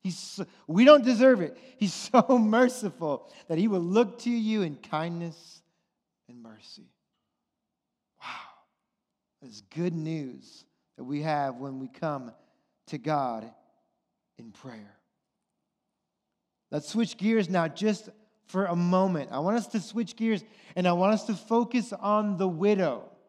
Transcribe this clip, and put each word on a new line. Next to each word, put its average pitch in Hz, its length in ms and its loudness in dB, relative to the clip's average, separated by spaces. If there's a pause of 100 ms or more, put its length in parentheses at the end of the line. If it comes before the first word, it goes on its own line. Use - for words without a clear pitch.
He's 180 180 -8
so, - 280 -12 (200)
we 185 180 4
don't 285 200 10
deserve 247 360 6
it. 160 160 -6 (200)
He's 196 180 -2
<laughs> - 180 -12
so 254 260 6
merciful 214 920 0 (180)
that 160 100 -2
he 208 100 2
will 196 120 0
look 190 400 0
to 240 100 -4
you 220 320 0
in 151 140 -4
kindness 170 880 -8 (680)
and 123 140 -20
mercy. 110 460 -20 (1300)
Wow. - 60 -18 (1160)
That's 110 180 -20 (140)
good 170 200 -4
news 156 680 -10 (320)
that 127 80 -16
we 147 180 -8
have 147 340 -4
when 135 220 -12
we 131 100 -12
come 135 440 -8 (560)
to 151 100 -10
God 123 520 -4 (880)
in 117 140 -20
prayer. 107 440 -20 (1700)
Let's 151 180 -8
switch 226 280 -2
gears 214 320 0
now 175 200 0
just 208 400 -4 (380)
for 190 180 -2
a 175 100 -4
moment. 175 560 0
I 131 100 -6
want 202 180 0
us 202 100 -6
to 220 120 -4
switch 208 360 -8
gears, 220 260 -2 (320)
and 180 140 2
I 175 40 4
want 185 200 4
us 220 120 0
to 220 100 -4
focus 233 580 -2
on 208 460 0
the 190 100 2
widow. 175 640 0 (180)